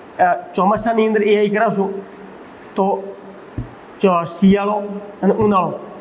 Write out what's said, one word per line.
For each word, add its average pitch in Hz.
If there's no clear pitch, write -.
અ, 180
ચોમાસાની 220
અંદર 214
એઆઈ 208
કરાવશું 202
તો 196
ચો-, 175
શિયાળો 202
અને 190
ઉનાળો 196